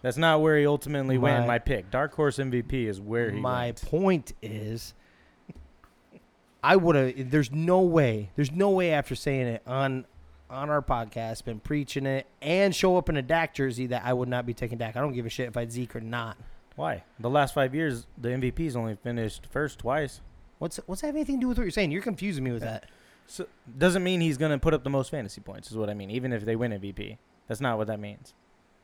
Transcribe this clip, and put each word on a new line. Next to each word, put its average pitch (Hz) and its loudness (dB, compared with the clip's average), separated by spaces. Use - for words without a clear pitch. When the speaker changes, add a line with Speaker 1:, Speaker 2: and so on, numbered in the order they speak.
Speaker 1:
That's 123 -2
not 160 6
where 156 6
he 143 6
ultimately 139 2
went 123 4
in 120 4
Speaker 2:
My, 120 2
Speaker 1:
my 120 2
pick. 101 -2
Dark 143 0
horse 147 2
M 135 -2
V 120 0
P 123 -2
is 98 -4
where 113 -2
he 127 -4
Speaker 2:
my 123 -2
Speaker 1:
went. 120 -8
Speaker 2:
point 180 0
is, 107 -10
I 156 8
woulda, 147 6
there's 135 2
no 165 4
way, 131 4
there's 143 0
no 190 2
way 185 4
after 147 0
saying 135 0
it 113 -4
on, 131 -2
on 135 -6
our 151 2
podcast, 113 -4
been 110 -8
preaching 143 -2
it, 135 -2
and 185 4
show 185 4
up 175 0
in 165 0
a 139 0
Dak 165 0
jersey 127 -2
that 120 -2
I 123 2
would 127 2
not 123 -2
be 120 -4
taking 117 -6
Dak. 113 -4
I - -4
don't 143 0
give 120 -4
a 117 -4
shit 123 -4
if 113 -10
I 120 -2
had 117 -6
Zeke 120 -6
or 117 -8
not. 113 -6
Speaker 1:
Why? 139 -4
The 117 -2
last 139 4
five 131 2
years, 143 -2
the 120 -4
M 131 -2
V 127 0
P's 156 -4
only 113 -4
finished 117 -6
first 143 -4
twice. 135 -4
Speaker 2:
What's, 165 -6
what's 190 -8
that 302 -4
have 294 -4
anything 277 -2
to 233 0
do 254 0
with 247 0
what 240 2
you're 180 -2
saying? 196 2
You're 170 -2
confusing 185 -4
me 127 -2
with 117 -4
that. 110 -8
Speaker 1:
So, - -12
doesn't 180 4
mean 180 2
he's 156 2
gonna 147 2
put 156 4
up 135 -2
the 139 -2
most 135 0
fantasy 110 -8
points, 101 -14
is 107 -10
what 107 -2
I 104 -4
mean, 101 -8
even 127 -2
if 107 -2
they 113 0
win 117 -2
M 101 -6
V 101 -8
P. 104 -10
That's 110 -6
not 120 0
what 107 0
that 107 -4
means. 104 -14